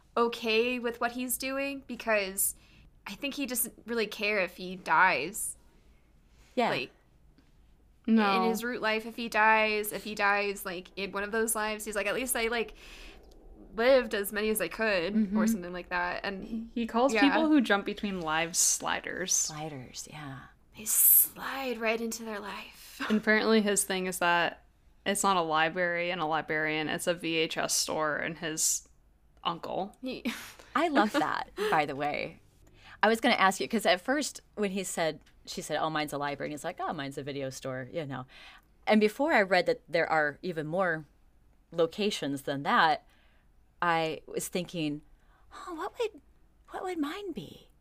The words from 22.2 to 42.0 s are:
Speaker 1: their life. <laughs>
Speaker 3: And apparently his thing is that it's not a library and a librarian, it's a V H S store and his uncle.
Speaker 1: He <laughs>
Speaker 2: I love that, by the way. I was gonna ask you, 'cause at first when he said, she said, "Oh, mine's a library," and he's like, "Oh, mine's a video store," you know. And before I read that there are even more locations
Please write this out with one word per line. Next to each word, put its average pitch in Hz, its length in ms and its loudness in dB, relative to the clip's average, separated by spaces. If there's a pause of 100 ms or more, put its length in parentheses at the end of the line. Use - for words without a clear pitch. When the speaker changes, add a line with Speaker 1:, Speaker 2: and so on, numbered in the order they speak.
Speaker 1:
their 220 160 -8
life. 208 680 -14
<laughs> - 40 -2
Speaker 3:
And 214 80 4
apparently 214 440 4
his 202 220 2
thing 185 220 -2
is 185 140 -4
that 170 440 2 (420)
it's 196 180 0
not 196 140 4
a 175 40 2
library 170 720 0
and 180 100 -2
a 156 40 0
librarian, 156 640 0
it's - 180 -4
a 175 80 2
V 165 220 -2
H 160 200 0
S - 160 -2
store 156 440 0
and - 200 -4
his - 500 -2 (560)
uncle. 170 580 -4
Speaker 1:
He 254 220 -8 (280)
<laughs> - 240 -10
Speaker 2:
I 311 140 2
love 220 240 2
that, 120 360 0 (220)
by 156 140 2
the 147 100 -6
way. 147 440 -6 (640)
I 208 60 8
was 226 140 6
gonna 240 140 6
ask 190 240 4
you, - 80 -2
'cause 208 200 0
at 185 140 6
first - 400 -2 (140)
when 202 160 -2
he 190 120 -4
said, 165 360 -2 (260)
she - 160 -10
said, 156 200 -4
"Oh, 160 80 0
mine's 151 240 -2
a 143 60 -2
library," 143 300 -4
and 151 40 -8
he's 147 100 -12
like, 175 160 -6
"Oh, 349 140 -4
mine's 139 240 -8
a 160 60 -8
video 135 260 -6
store," 131 420 -8
you 160 140 -6
know. 131 200 -8 (640)
And 214 140 6
before 269 320 2
I 226 80 6
read 180 240 4
that 165 240 0
there 160 200 2
are 147 340 2
even 160 240 -6
more 160 380 -2 (640)
locations 165 720 -2